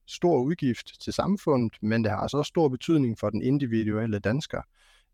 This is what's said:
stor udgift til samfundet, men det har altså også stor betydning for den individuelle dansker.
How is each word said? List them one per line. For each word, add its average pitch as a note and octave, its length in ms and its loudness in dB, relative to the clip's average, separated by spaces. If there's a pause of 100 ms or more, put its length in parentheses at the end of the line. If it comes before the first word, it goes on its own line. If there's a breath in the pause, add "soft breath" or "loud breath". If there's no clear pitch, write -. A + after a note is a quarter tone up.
stor D#3+ 360 2
udgift C#3 580 -2
til G#2+ 120 -8
samfundet, C#3+ 600 0 (100)
men A2 220 0
det G#2 60 0
har G2 80 -2
altså - 200 -4
også D3 100 -2
stor E3+ 200 2
betydning B2+ 500 0
for G#2 120 -2
den G#2+ 120 -4
individuelle A2 760 0
dansker. A#2 440 -4 (520 soft breath)